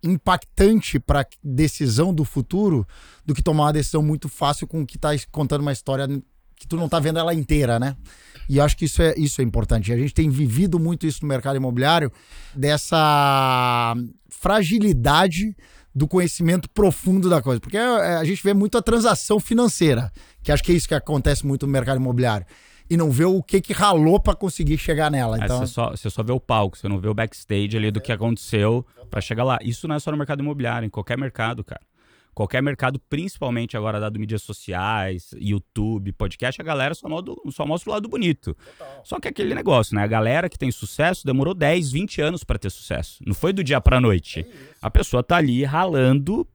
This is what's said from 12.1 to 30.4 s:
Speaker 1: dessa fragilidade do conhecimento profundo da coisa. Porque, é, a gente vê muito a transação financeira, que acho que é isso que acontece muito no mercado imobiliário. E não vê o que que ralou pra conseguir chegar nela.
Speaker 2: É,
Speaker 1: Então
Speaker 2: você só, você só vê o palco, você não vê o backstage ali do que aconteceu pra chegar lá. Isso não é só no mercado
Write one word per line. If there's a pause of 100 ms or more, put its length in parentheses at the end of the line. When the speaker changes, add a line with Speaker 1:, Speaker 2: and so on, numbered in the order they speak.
Speaker 1:
dessa (340)
fragilidade (380)
do
conhecimento
profundo
da
coisa.
Porque,
é,
a
gente
vê
muito
a
transação
financeira, (300)
que
acho
que
é
isso
que
acontece
muito
no
mercado
imobiliário. (420)
E
não
vê
o
que
que
ralou
pra
conseguir
chegar
nela.
Speaker 2:
É,
Speaker 1:
Então
Speaker 2:
você
só,
você
só
vê
o
palco,
você
não
vê
o
backstage
ali
do
que
aconteceu (240)
pra
chegar
lá.
Isso
não
é
só
no
mercado